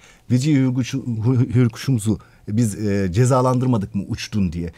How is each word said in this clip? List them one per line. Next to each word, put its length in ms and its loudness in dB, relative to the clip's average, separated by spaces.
Vecihi 260 2
Hürkuşu-, 500 0
Hü-, 480 0
Hürkuş'umuzu 640 0
biz, 260 0
e, 260 0
cezalandırmadık 840 2
mı 140 -4
uçtun 440 -4
diye? 260 -8